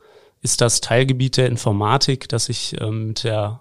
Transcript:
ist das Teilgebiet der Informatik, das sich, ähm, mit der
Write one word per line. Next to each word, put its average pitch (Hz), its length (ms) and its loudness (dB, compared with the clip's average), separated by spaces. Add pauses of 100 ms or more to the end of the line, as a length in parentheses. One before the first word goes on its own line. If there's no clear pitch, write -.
(420)
ist - 180 0
das 120 200 4
Teilgebiet 131 560 2
der 131 100 4
Informatik, 117 840 0
das 113 180 -2
sich, - 340 -6
ähm, 110 280 -4
mit 110 160 -6
der 107 360 -2